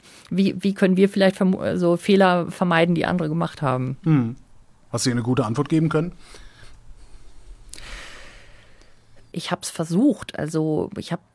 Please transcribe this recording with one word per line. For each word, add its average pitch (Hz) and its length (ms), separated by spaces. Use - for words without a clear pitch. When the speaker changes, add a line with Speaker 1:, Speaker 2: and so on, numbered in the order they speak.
Speaker 1:
wie, 190 340
wie 196 120
können 185 220
wir 196 120
vielleicht 190 280
vermo-, 185 400
so 175 200
Fehler 180 540
vermeiden, 170 440
die 160 120
andere 160 220
gemacht 165 340
haben? 127 420
Speaker 2:
Hm. 127 320
Hast 117 160
du 127 40
ihr 120 40
eine 120 80
gute 123 220
Antwort 117 240
geben 160 200
können? 160 240
Speaker 1:
Ich - 200
hab's - 200
versucht. 175 680
Also 156 600
ich - 120
hab 170 100